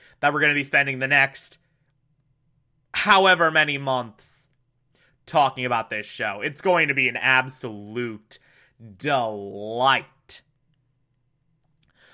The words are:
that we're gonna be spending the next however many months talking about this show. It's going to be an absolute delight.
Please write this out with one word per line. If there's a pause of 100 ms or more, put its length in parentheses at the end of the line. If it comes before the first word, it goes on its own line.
(180)
that
we're
gonna
be
spending
the
next (1400)
however
many
months (760)
talking
about
this
show.
It's
going
to
be
an
absolute (580)
delight. (1700)